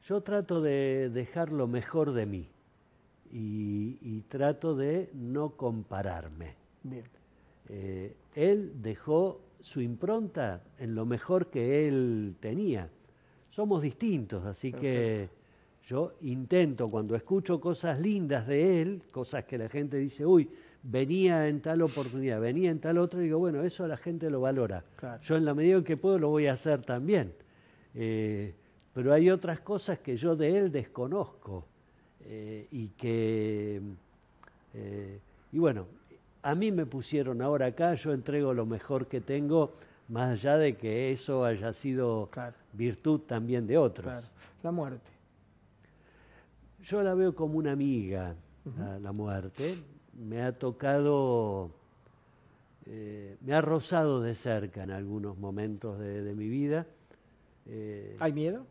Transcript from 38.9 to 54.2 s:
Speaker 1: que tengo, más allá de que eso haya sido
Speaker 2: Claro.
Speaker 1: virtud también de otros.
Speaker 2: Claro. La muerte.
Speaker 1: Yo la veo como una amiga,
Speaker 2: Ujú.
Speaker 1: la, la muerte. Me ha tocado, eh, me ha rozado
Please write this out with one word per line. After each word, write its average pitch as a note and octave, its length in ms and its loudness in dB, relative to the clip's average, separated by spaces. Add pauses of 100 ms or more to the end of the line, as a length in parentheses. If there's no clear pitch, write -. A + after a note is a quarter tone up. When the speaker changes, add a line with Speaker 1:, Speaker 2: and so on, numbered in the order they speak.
Speaker 1:
que B2+ 120 -2
tengo, D3 520 2 (360)
más B2 260 0
allá C3+ 240 4
de D3 180 4
que A#2 360 -2
eso C3 320 0
haya A2+ 280 0
sido A#2+ 580 -2
Speaker 2:
Claro. B2 240 -12 (180)
Speaker 1:
virtud A#2+ 500 0
también A#2 440 -2
de B2+ 120 4
otros. G#2+ 260 2
Speaker 2:
Claro. A#2+ 220 -10 (360)
La E3+ 100 -4
muerte. C#3 380 -6 (1700)
Speaker 1:
Yo G3+ 200 -2
la F#3+ 120 2
veo F#3 200 4
como D#3 240 -2
una D3+ 140 0
amiga, G2 640 0 (300)
Speaker 2:
Ujú. B2+ 140 -10
Speaker 1:
la, G2 220 -6
la G2+ 120 -8
muerte. G#2 640 -4 (520)
Me A#2 140 -4
ha B2 160 0
tocado, B2+ 1120 2 (1160)
eh, G#2 540 -12
me C3+ 140 -2
ha D#3 60 6
rozado D#3 600 2